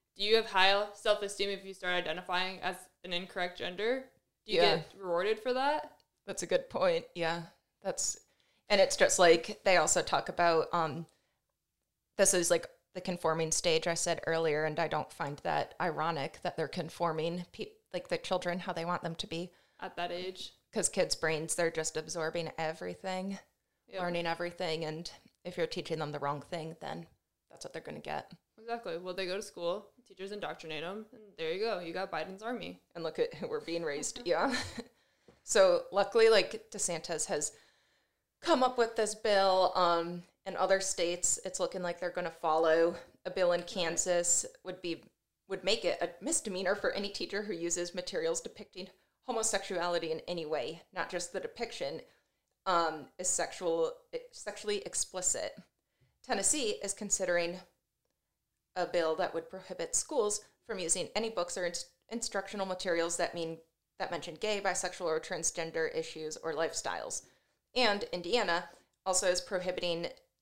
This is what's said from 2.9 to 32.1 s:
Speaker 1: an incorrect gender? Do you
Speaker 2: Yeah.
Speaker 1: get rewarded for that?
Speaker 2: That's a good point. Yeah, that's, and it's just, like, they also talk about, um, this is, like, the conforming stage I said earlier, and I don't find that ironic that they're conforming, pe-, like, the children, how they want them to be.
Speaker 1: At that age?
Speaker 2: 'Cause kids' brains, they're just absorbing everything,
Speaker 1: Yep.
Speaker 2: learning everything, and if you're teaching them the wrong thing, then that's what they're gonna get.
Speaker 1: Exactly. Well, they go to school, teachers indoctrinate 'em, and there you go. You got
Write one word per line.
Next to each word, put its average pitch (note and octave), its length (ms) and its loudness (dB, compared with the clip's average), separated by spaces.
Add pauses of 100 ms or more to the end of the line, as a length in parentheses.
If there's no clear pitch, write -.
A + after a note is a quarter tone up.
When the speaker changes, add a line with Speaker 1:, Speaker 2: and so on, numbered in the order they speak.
Speaker 1:
an F#3 80 -6
incorrect F3+ 460 -4
gender? G#3+ 460 -2 (400)
Do - 80 -6
you E3+ 80 6
Speaker 2:
Yeah. E3 180 8
Speaker 1:
get - 200 -8
rewarded F#3+ 400 2
for B3 160 -2
that? D4 380 0 (340)
Speaker 2:
That's F#3+ 160 -6
a F3 40 -6
good F3+ 220 2
point. F3 460 2
Yeah, E3+ 280 -2 (380)
that's, - 380 -2 (500)
and G#3 120 6
it's F#3+ 160 6
just, - 240 4
like, E3+ 440 6
they F#3 140 8
also D#3+ 240 4
talk D3+ 260 0
about, E3+ 460 4
um, D#3+ 320 -2 (1120)
this G3 160 6
is, F3 160 4
like, E3 160 4 (280)
the F#3 60 -10
conforming E3 520 0
stage D#3+ 340 2
I E3+ 80 2
said E3 320 0
earlier, D#3+ 380 2
and D#3 140 -2
I E3 100 0
don't D#3 240 -4
find D3 260 -6
that D3+ 420 0
ironic D#3 600 -2
that - 140 -4
they're D#3+ 120 -2
conforming, E3+ 840 -2
pe-, - 200 -10 (200)
like, F3+ 160 -6
the F3 100 -2
children, F3+ 400 -2
how F#3 140 -6
they E3+ 140 -4
want F3 160 -2
them E3+ 140 -4
to - 100 -8
be. F3 260 -6 (280)
Speaker 1:
At F#3 160 -10
that F3 160 -4
age? F#3 400 -8 (200)
Speaker 2:
'Cause G3 160 0
kids' F#3 280 2
brains, D#3+ 380 0
they're E3+ 160 2
just D#3+ 260 -4
absorbing D#3+ 600 -4
everything, F#3 800 -6 (500)
Speaker 1:
Yep. F#3+ 120 -8
Speaker 2:
learning F3 260 -2
everything, E3+ 580 -2
and D#3 260 -6 (340)
if F3 120 -8
you're E3 100 0
teaching E3 320 -4
them D3 140 -4
the D3 60 -6
wrong C#3+ 240 -2
thing, E3 380 -8
then E3 260 -8 (440)
that's - 140 -18
what D#3 80 -14
they're D#3+ 100 -12
gonna D3+ 180 -12
get. - 320 -8 (260)
Speaker 1:
Exactly. A3+ 400 -8
Well, F3+ 160 -8
they F#3 120 -4
go F3+ 100 -4
to G#3 60 -6
school, F#3 500 -6 (140)
teachers G3 260 -12
indoctrinate D#3+ 500 -8
'em, G3+ 300 -8
and G#3 240 -20
there D#3+ 160 -4
you F#3 80 -2
go. G#3+ 200 0
You E3+ 120 -8
got F#3 180 -4